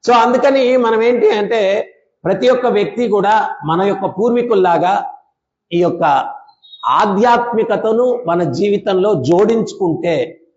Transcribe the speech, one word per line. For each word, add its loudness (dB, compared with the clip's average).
So 4
అందుకని 2
మనం 0
ఏంటి 2
అంటే, -2
ప్రతి 0
ఒక్క 0
వ్యక్తి -2
కూడా 0
మన 0
యొక్క -2
పూర్వీకుల్లాగా 0
ఈ 0
యొక్క 0
ఆధ్యాత్మికతను 0
మన 0
జీవితంలో 0
జోడించుకుంటే 0